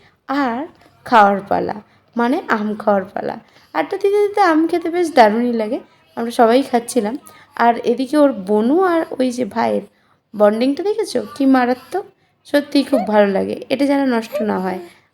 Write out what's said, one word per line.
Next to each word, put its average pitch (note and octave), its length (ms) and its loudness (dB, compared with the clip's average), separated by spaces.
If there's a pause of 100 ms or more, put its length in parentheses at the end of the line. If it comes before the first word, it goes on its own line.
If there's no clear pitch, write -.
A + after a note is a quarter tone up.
(280)
আর C4+ 400 -4 (380)
খাওয়ার G3+ 360 4
পালা, F#3+ 400 -4 (360)
মানে B3 300 0
আম G#3+ 280 -2
খাওয়ার G3+ 300 0
পালা। - 340 -8 (340)
আড্ডা D#4 240 -4
দিতে G4+ 300 0
দিতে G4+ 140 -2
আম E4 260 4
খেতে E4+ 220 -4
বেশ E4 240 -2
দারুণই A#3+ 400 4
লাগে, A3+ 260 -4 (360)
আমরা A#3 160 -6
সবাই A#3+ 320 4
খাচ্ছিলাম। A#3 540 -2 (380)
আর A#3 180 4 (100)
এদিকে B3+ 340 -2
ওর C#4+ 160 4
বনু G#3+ 500 0
আর E4+ 220 0 (140)
ওই C4 120 0
যে A#3+ 140 -6
ভাইয়ের G#3+ 360 -2 (540)
বন্ডিংটা A3+ 480 2
দেখেছো G4 420 -4 (120)
কি C#4 80 0
মারাত্মক, C4 600 0 (400)
সত্যিই C#4+ 380 0
খুব A3+ 240 -2
ভালো G#3 200 4
লাগে। F#3+ 320 -2 (100)
এটা C4 160 0
যেন C#4 200 0
নষ্ট A#3 360 -2
না G3+ 180 -2
হয়, F#3 200 -4 (340)